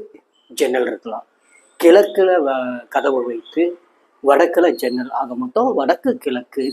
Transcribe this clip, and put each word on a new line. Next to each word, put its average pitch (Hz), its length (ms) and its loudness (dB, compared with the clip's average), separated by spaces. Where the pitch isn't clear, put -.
ஜன்னல் 127 400 -2
இருக்கலாம், 110 360 -10
கிழக்குல 190 500 6
வ-, 127 360 -4
கதவு 135 340 0
வைத்து 120 340 -4
வடக்குல 170 420 4
ஜன்னல், 123 300 -4
ஆக 127 220 -8
மொத்தம் 220 360 -2
வடக்கு 165 320 0
கிழக்கு 127 380 -6